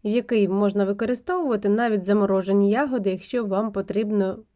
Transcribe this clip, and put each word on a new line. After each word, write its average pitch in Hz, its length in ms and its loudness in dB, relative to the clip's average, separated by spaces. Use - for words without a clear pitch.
в 214 40 -4
який 220 400 2
можна 196 380 2
використовувати 226 840 -2
навіть 214 360 0
заморожені 196 640 2
ягоди, 247 400 0
якщо 214 360 -4
вам 202 260 -2
потрібно 202 680 -2